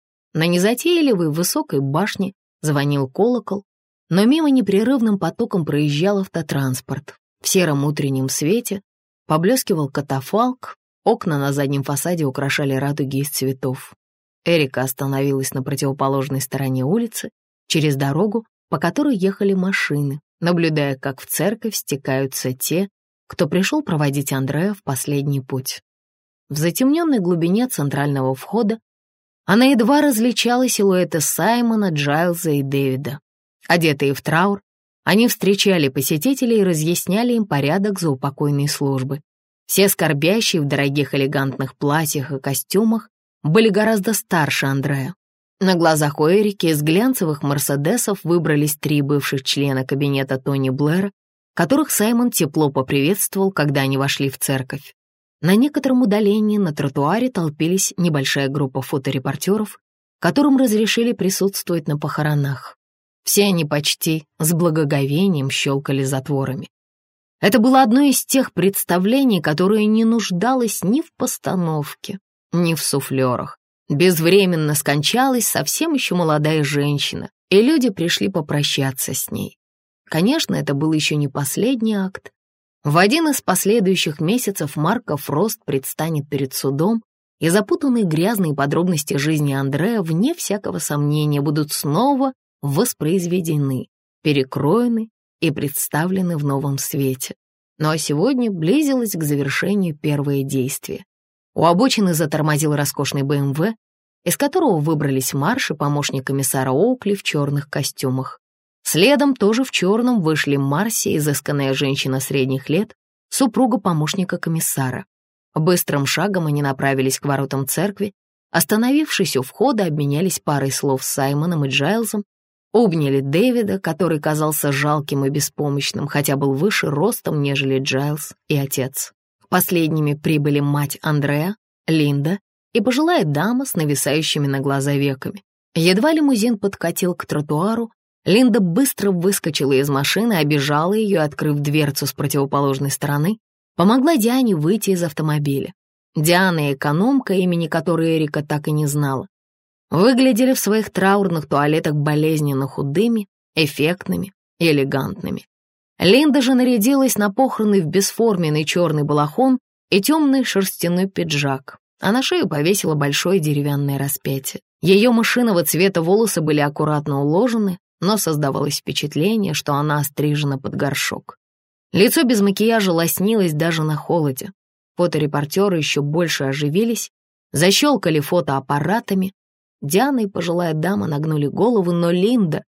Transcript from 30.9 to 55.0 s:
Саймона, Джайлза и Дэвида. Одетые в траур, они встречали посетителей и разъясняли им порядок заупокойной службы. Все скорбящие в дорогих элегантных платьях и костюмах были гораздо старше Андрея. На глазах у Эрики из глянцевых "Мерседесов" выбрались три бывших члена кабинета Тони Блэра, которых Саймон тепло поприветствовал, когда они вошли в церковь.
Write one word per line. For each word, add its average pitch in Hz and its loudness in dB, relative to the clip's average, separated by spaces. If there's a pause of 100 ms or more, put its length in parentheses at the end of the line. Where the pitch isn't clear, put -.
Саймона, 220 0
Джайлза 160 0
и 143 0
Дэвида. 135 -2 (480)
Одетые 156 2
в - -6
траур, 185 0 (420)
они 214 4
встречали 185 2
посетителей 220 0
и 196 4
разъясняли 180 0
им 220 2
порядок 185 0
заупокойной 143 -2
службы. 139 -4 (440)
Все 196 4
скорбящие 165 0
в 143 0
дорогих 143 0
элегантных 139 -2
платьях 147 -2
и 135 -6
костюмах 214 -2 (340)
были 220 4
гораздо 214 2
старше - 0
Андрея. 139 -2 (440)
На 185 2
глазах 156 2
у 156 4
Эрики 202 2
из 151 2
глянцевых 180 0
"Мерседесов" 143 -2
выбрались 156 2
три 147 0
бывших 139 -2
члена 139 -2
кабинета 135 -2
Тони 135 -2
Блэра, 151 0 (440)
которых 285 2
Саймон 233 2
тепло 151 0
поприветствовал, 147 0
когда 147 0
они 135 0
вошли 139 -2
в - -8
церковь. 135 -6 (480)